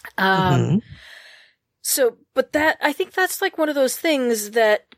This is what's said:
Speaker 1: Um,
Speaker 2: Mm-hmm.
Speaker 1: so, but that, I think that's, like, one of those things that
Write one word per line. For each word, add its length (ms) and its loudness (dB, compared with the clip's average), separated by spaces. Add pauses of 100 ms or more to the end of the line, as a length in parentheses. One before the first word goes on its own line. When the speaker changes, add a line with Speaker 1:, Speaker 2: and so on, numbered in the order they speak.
(160)
Speaker 1:
Um, 460 2
Speaker 2:
Mm-hmm. 160 2 (1040)
Speaker 1:
so, 340 0 (180)
but 180 -2
that, 280 0
I 140 0
think 180 -6
that's, 300 -2
like, 160 -4
one 100 0
of 60 -4
those 240 0
things 540 -2
that 340 2 (120)